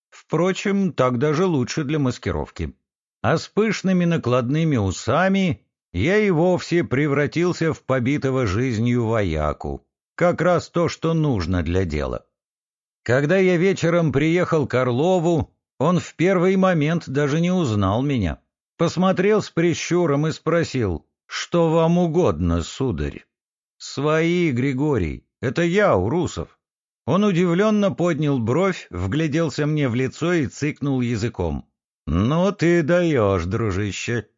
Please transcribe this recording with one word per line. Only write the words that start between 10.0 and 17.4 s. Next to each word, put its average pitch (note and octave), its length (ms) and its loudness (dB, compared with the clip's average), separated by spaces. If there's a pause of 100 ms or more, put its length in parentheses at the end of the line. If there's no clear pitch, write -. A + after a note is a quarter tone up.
Как - 300 0
раз F3 260 0
то, E3+ 200 0
что E3 260 -4
нужно F#2 480 0
для F2+ 220 0
дела. C#2 380 -4 (800)
Когда D3 360 2
я F#3 200 4
вечером E3+ 540 2
приехал D#3+ 560 0
к B2 80 -4
Орлову, D3+ 800 0 (240)
он E3+ 200 2
в - 160 -12
первый F#3 420 2
момент E3+ 520 0
даже D3 300 0
не F3 100 0